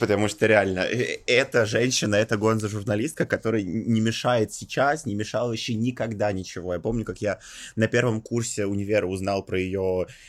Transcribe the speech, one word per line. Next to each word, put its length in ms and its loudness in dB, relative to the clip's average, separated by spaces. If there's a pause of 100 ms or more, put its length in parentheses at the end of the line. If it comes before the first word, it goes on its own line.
Потому 280 2
что 180 0
реально, 340 4
э, 460 -2
эта 400 4
женщина, 500 2
эта 200 2
гонзо-журналистка, 920 0
которая 360 0
н-, 240 -4
не 140 2
мешает 520 0
сейчас, 540 -2
не 80 -4
мешала 380 -4
ещё 220 -4
никогда 580 0
ничего. 420 -6
Я 60 -4
помню, 240 -2
как 180 -8
я 160 -2 (380)
на 100 2
первом 340 2
курсе 460 -4
универа 400 2
узнал 380 -2
про 160 -2
её 460 0 (220)